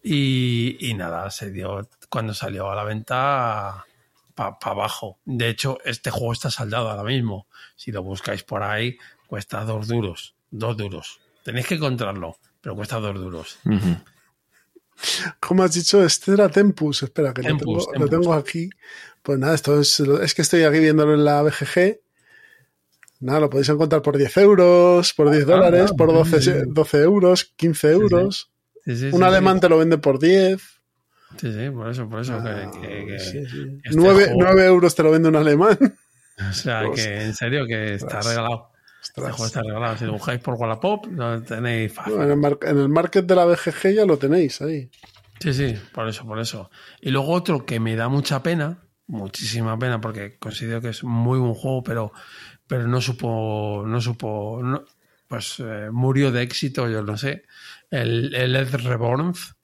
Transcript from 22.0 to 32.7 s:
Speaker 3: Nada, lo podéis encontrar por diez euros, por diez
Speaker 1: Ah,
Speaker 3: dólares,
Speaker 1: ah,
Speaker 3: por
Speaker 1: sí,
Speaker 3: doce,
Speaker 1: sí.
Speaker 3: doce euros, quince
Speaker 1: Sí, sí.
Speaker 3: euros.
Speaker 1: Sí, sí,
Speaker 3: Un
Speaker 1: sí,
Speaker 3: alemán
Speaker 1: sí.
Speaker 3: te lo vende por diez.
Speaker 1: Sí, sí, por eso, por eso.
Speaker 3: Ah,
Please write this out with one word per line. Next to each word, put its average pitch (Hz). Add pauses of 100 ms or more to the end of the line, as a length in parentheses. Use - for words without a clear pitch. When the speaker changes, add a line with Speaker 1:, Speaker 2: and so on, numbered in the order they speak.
Speaker 3:
Nada, 131
lo 147
podéis 131
encontrar 151
por 143
diez 139
euros, 180
por 147
diez 151
Speaker 1:
Ah, 143
Speaker 3:
dólares, 185
Speaker 1:
ah, 165
Speaker 3:
por 160
Speaker 1:
sí, 165
Speaker 3:
doce, 160
Speaker 1:
sí. 127 (160)
Speaker 3:
doce 147
euros, 180 (120)
quince 160
Speaker 1:
Sí, 160
sí. 202
Speaker 3:
euros. 190 (340)
Speaker 1:
Sí, 123
sí, 127
Speaker 3:
Un 170
Speaker 1:
sí, 185
Speaker 3:
alemán 185
Speaker 1:
sí. 185
Speaker 3:
te 180
lo 165
vende 165
por 139
diez. 190 (760)
Speaker 1:
Sí, 120
sí, 113
por 117
eso, 123
por 110
eso. 127
Speaker 3:
Ah, 101